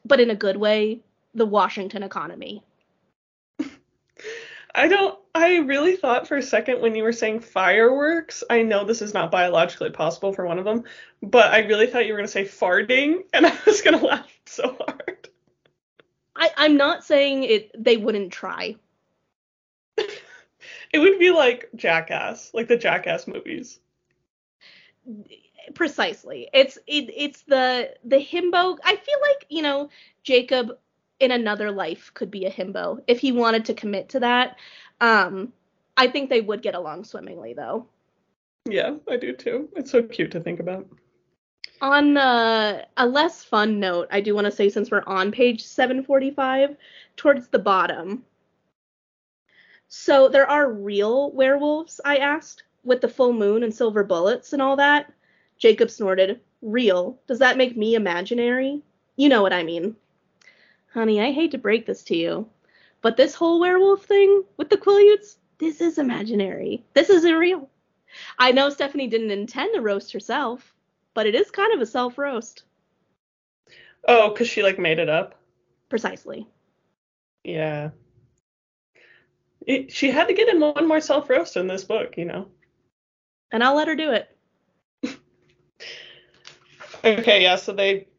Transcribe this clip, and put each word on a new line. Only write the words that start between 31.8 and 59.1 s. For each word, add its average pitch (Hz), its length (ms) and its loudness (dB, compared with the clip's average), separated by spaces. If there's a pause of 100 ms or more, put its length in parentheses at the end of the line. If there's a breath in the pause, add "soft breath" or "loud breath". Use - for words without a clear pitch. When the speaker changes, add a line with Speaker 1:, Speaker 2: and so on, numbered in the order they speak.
Speaker 1:
could 196 160 -10
be 196 140 -10
a 185 60 -4
himbo 190 560 -8
if 247 120 0
he 262 140 -2
wanted 226 340 0
to 220 80 -4
commit 202 360 -8
to 262 100 -4
that. 247 360 0 (440 loud breath)
Um, 202 520 0 (440)
I 254 120 4
think 269 220 -4
they 247 100 2
would 208 220 -6
get 196 120 -6
along 175 300 -10
swimmingly, 165 500 -16
though. 143 320 -10 (800)
Speaker 2:
Yeah, 208 280 -4 (120)
I 254 80 -4
do 247 160 -6
too. 262 440 -8
It's 302 140 -10
so 240 120 2
cute 214 300 -6
to 175 80 -8
think 170 200 -10
about. 185 260 -10 (920)
Speaker 1:
On, 285 360 4
uh, 226 680 2 (120)
a 254 100 2
less 294 380 0
fun 214 360 0
note, 180 300 -2
I 202 100 0
do 208 140 -2
wanna 208 160 -2
say, 202 180 0
since 208 220 -4
we're 202 160 0
on 190 260 -2
page 247 320 0
seven 262 400 -2
forty-five, 269 720 0 (400 soft breath)
towards 262 320 0
the 214 100 0
bottom. 185 640 -2 (1600 soft breath)
"So 269 400 4
there 269 200 4
are 285 220 2
real 208 600 -2
werewolves?" 285 720 0
I 285 120 0
asked, 285 480 -4 (200)
"with 247 160 2
the - 80 -2
full 247 240 2
moon 214 300 0
and 226 120 -4
silver 214 300 0
bullets 196 480 -2
and 285 80 -2
all 269 160 2
that?" 285 360 2 (440)
Jacob 226 320 4
snorted. 190 520 0 (220)
"Real? 214 640 -2
Does 233 120 -6
that 254 180 4
make 254 200 0
me 220 180 0
imaginary? 240 880 -2 (340)